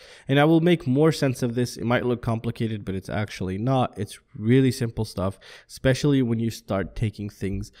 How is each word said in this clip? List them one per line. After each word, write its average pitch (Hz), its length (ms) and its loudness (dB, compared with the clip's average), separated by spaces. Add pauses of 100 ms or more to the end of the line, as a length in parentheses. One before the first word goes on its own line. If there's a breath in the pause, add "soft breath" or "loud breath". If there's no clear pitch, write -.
(280 loud breath)
And 135 100 2
I 147 60 6
will 160 160 6
make 170 260 4
more 147 280 4
sense 135 280 -2
of 117 140 -2
this. 123 220 -2
It - 80 -6
might 120 200 0
look 123 160 -2
complicated, 113 600 -4
but 95 100 -6
it's 95 140 -8
actually 95 500 -6
not. 123 400 -2
It's 101 220 -8 (160)
really 123 360 4
simple 113 340 -4
stuff, 95 340 -4 (300 loud breath)
especially 135 520 2
when 117 180 -2
you 113 120 -2
start 98 420 -6
taking 104 360 -6
things 98 520 -6